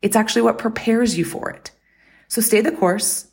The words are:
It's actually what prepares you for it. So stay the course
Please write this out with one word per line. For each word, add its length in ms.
It's 140
actually 260
what 160
prepares 580
you 80
for 260
it. 200
So 120
stay 200
the 120
course 600